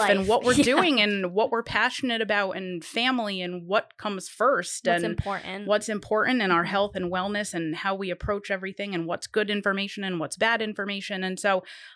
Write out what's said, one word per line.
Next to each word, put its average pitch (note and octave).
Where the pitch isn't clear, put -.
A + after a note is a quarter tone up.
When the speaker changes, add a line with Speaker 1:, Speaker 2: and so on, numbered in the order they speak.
Speaker 1:
and G3+
Speaker 2:
Life. F#3+
Speaker 1:
what A3+
we're B3
Speaker 2:
<laughs> C#4
Yeah. -
Speaker 1:
doing C#4
and G3
what G#3+
we're A#3
passionate A#3
about G#3
and F3+
family A3+
and F3+
what G3
comes G3
first A3
Speaker 2:
What's F3
Speaker 1:
and F3
Speaker 2:
important. G3
Speaker 1:
what's G#3+
important G#3+
in F#3
our E3+
Speaker 2:
Mm-hmm. D#3+
Speaker 1:
health G3+
and F3+
wellness G3+
and E3
how G3
we F#3+
approach G3+
everything F#3+
and E3+
what's F3
good G#3+
information G3+
and F3+
what's C#3+
bad A3+
information." G3+
And F#3
so F#3+